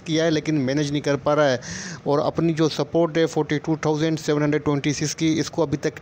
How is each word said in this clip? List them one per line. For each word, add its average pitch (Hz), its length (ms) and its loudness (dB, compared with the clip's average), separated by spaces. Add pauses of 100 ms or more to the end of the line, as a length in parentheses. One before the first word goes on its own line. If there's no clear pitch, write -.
किया 160 180 0
है 170 80 2
लेकिन 151 280 0
manage 143 320 0
नहीं 143 100 -2
कर 143 160 0
पा 147 160 0
रहा 147 140 4
है 123 120 2 (480)
और 143 140 2
अपनी 160 320 0
जो 156 160 2
support 160 480 0
है 165 80 4
फ़ोर्टी 151 340 0
टू 160 160 -2 (100)
थाउजेंड 156 340 0
सेवन 151 240 0
हंड्रेड 147 200 2
ट्वेंटी 147 300 0
सिक्स 147 200 -4
की, 160 200 0
इसको 156 300 -2
अभी 147 140 -2
तक 147 240 -6